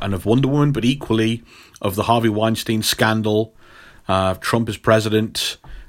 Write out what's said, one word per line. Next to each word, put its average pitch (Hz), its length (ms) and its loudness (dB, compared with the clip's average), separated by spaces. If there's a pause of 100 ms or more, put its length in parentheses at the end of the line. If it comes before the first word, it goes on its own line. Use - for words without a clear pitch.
and 98 100 -2
of 92 140 -4
Wonder 131 220 4
Woman, 147 220 2
but 113 140 -2
equally 113 580 0 (380)
of 98 140 -4
the 104 80 0
Harvey 113 260 2
Weinstein 110 540 0
scandal, 110 720 0 (520)
uh, 95 280 0
Trump 117 340 -2
as 101 80 -8
president, 110 800 0 (300)